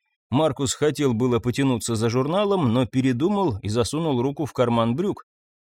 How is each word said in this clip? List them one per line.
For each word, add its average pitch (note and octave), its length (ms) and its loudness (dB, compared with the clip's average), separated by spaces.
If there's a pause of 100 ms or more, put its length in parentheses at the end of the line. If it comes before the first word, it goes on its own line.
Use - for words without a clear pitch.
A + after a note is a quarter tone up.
(340)
Маркус C#3 400 0
хотел C#3+ 400 0
было A#2+ 240 2
потянуться B2 560 -2
за A2+ 160 0
журналом, D#3 640 0
но B2+ 140 2
передумал C3+ 760 0
и - 80 -6
засунул B2+ 500 -2
руку C#3+ 260 -2
в - 80 -8
карман A#2 420 2
брюк. F#3 300 -4 (360)